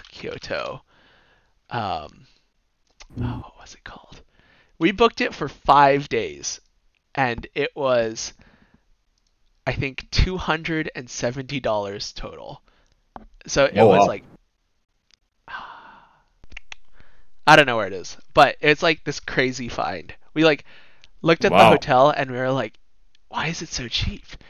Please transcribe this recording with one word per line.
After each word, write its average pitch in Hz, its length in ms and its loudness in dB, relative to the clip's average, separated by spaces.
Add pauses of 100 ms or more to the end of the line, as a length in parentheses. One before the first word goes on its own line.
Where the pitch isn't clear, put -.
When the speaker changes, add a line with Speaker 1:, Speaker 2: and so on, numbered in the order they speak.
Speaker 1:
Kyoto. - 720 -10 (880)
Um, 90 560 -8 (920)
oh, - 240 -6
what - 160 -20
was - 140 -20
it - 100 -20
called? - 380 -20 (580)
We 170 140 2
booked 233 260 2
it 233 140 -2
for 147 160 -8
five 143 580 4
days, 80 540 -6 (540)
and 123 380 -2
it 147 220 -4
was, 120 560 0 (1300)
I 127 80 -4
think, 135 360 -8
two 185 280 0
hundred 160 580 -4
and 127 140 -14
seventy 131 500 -6
dollars 104 540 -4
total. - 480 -14 (840)
So 139 180 2
it - 120 0
Speaker 2:
Oh, 110 100 8
Speaker 1:
was 98 140 8
Speaker 2:
wow. 98 60 6
Speaker 1:
like, 104 160 -4 (1300)
<sighs> - 40 -16 (1900)
I 151 80 10
don't 151 100 8
know 120 120 0
where 104 100 -2
it 92 60 -8
is, 87 240 -12 (160)
but 139 260 6
it's, 151 240 2
like, 165 200 0
this 147 160 -6
crazy 127 500 -4
find. - 440 -6 (200)
We, 156 100 0
like, 156 220 2 (560)
looked 170 240 2
at 196 40 6
the 175 60 2
Speaker 2:
Wow. 214 160 10
Speaker 1:
hotel 143 400 4
and 139 180 -2
we 123 80 -6
were 131 140 -2
like, 123 260 -4 (520)
"Why 226 180 -6
is 170 140 -8
it 165 80 -12
so 123 180 -8
cheap? - 360 -4 (260)